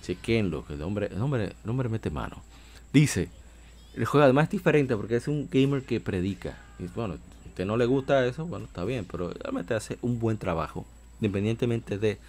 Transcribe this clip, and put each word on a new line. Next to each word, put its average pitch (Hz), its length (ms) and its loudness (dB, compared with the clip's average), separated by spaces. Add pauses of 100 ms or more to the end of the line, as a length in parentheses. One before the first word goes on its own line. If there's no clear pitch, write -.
Chequenlo, 90 600 -2
que 78 80 -10
el 71 100 -6
hombre, 98 240 -2
el - 140 -6
hombre, 123 420 -2
el - 60 -8
hombre 123 200 -2
mete 110 200 -4
mano. 95 320 -8 (520)
Dice, 127 360 6 (680)
el 117 100 -2
juego 143 180 6
además 139 220 8
es 170 60 -4
diferente 151 440 4
porque 101 200 -2
es 117 120 0
un 147 240 -2
gamer 135 320 4
que 113 160 -2
predica. 90 580 -2 (200)
Y 90 100 -8
bueno, 92 280 -6
si - 320 -16
a - 20 -14
usted - 160 -6
no 104 120 0
le 120 80 4
gusta 135 400 2
eso, 127 200 -4
bueno, 110 200 -8
está 87 200 -8
bien, 113 200 -4
pero 87 260 -6
realmente - 420 -6
hace 110 280 -4
un 120 180 -2
buen 113 180 0
trabajo, 80 480 -4 (340)
independientemente 110 760 0
de 104 320 0